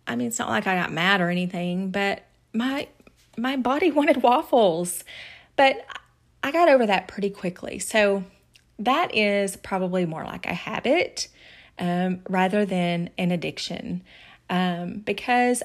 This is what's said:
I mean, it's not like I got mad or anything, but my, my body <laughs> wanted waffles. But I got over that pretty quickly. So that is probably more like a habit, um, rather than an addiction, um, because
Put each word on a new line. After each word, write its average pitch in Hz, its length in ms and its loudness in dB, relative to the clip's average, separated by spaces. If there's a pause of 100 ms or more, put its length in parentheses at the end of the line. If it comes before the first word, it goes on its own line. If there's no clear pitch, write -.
I 240 100 -6
mean, 240 100 -2
it's 226 140 -6
not - 100 -4
like 214 160 -2
I 190 100 2
got 170 160 -2
mad 180 280 2
or 175 100 2
anything, 180 600 -2
but 196 340 -2 (280)
my, 262 360 -4 (480)
my 262 200 -4
body 277 340 2
<laughs> - 20 2
wanted 285 300 4
waffles. 226 800 4 (520)
But 277 300 4 (580)
I 277 100 -4
got 339 160 6
over 254 180 6
that 190 220 0
pretty 202 220 -4
quickly. 185 500 -8
So 202 420 2 (560)
that 254 380 0
is 202 400 2
probably 185 500 -2
more 156 160 -8
like - 240 -10
a - 80 -4
habit, - 720 -2 (500)
um, 180 520 -2
rather 190 360 2
than 175 540 -2
an 180 140 0
addiction, 170 720 -6 (440)
um, 180 560 -2
because 247 600 0